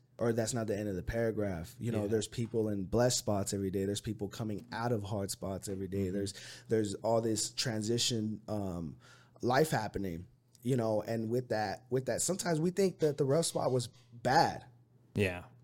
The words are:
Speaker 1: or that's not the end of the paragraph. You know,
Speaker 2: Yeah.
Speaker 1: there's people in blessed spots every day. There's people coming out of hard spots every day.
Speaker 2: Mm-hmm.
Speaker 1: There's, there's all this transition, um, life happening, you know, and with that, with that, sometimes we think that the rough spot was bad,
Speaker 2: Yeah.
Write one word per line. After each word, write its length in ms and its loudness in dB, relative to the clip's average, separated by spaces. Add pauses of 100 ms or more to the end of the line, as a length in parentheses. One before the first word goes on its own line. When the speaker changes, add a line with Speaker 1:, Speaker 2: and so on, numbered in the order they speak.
(180)
Speaker 1:
or 160 2
that's 200 0
not 140 -2
the 100 0
end 120 -2
of 60 -2
the 80 -2
paragraph. 760 -2
You 140 -2
know, 100 0
Speaker 2:
Yeah. 40 -2
Speaker 1:
there's 200 0
people 420 -2
in 140 -2
blessed 360 4
spots 340 0
every 180 0
day. 140 0
There's 160 -2
people 260 -4
coming 460 -6
out 180 0
of 120 0
hard 280 -2
spots 380 -6
every 180 -4
day. 200 0
Speaker 2:
Mm-hmm. 60 -2
Speaker 1:
There's, 200 -2 (340)
there's 280 2
all 260 4
this 300 0
transition, 1000 0
um, 480 -4 (440)
life 300 4
happening, 540 -4 (360)
you 140 0
know, 280 2
and 260 -4
with 200 -2
that, 400 -2
with 180 0
that, 140 0
sometimes 380 0
we 120 2
think 280 2
that 180 2
the 80 2
rough 200 4
spot 260 0
was 160 2 (340)
bad, 440 4 (500)
Speaker 2:
Yeah. 280 2 (200)